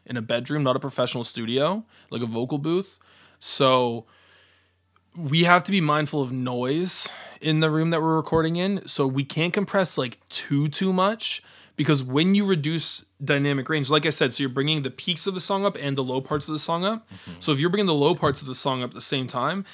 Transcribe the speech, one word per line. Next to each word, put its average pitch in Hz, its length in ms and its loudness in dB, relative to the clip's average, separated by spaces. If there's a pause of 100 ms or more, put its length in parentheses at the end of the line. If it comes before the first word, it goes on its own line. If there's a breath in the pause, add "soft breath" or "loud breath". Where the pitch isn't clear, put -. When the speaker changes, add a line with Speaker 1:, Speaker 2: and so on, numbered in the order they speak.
Speaker 1:
in 123 120 -8
a 113 40 -4
bedroom, 123 420 -2
not 127 120 4
a 131 40 -2
professional 127 440 -2
studio, 135 600 -2 (240 soft breath)
like 120 120 -6
a 120 40 -2
vocal 120 320 -2
booth. 170 420 -4 (400 soft breath)
So 127 680 2 (1080 soft breath)
we 160 280 0
have 175 200 6
to - 80 -4
be 196 100 2
mindful 151 400 0
of 127 100 -4
noise 127 800 0 (300 loud breath)
in 156 180 2
the 160 100 4
room 160 220 2
that 160 100 2
we're 160 140 2
recording 160 400 2
in. 190 320 -2
So - 180 2
we 135 180 0
can't 160 300 -2
compress, 196 460 0
like, 123 180 -4 (120)
too, 143 380 0
too 190 260 0
much, 196 500 0 (320 loud breath)
because 143 280 2
when 151 300 2
you 202 120 4
reduce 160 600 -2 (180)
dynamic 139 460 0
range, 147 200 0
like 151 160 4
I 156 60 2
said, 139 220 2
so - 80 0
you're 135 80 0
bringing 143 320 -2
the 127 100 -6
peaks - 360 -4
of 190 80 -4
the 180 40 -4
song 196 260 0
up 202 140 -2
and 139 160 -4
the 135 80 0
low 127 180 -2
parts 147 260 -4
of 156 60 -6
the 151 60 -4
song 170 260 -2
up. 220 240 -4
Speaker 2:
Mm-hmm. 185 300 -16
Speaker 1:
So 160 120 -2
if 139 80 0
you're 170 100 2
bringing 202 180 2
the 165 60 2
low 147 220 4
parts 143 260 -2
of 139 60 -10
the 127 80 -6
song 131 260 -2
up 123 80 -6
at - 60 -18
the 123 60 -12
same 131 260 -2
time, 147 460 -4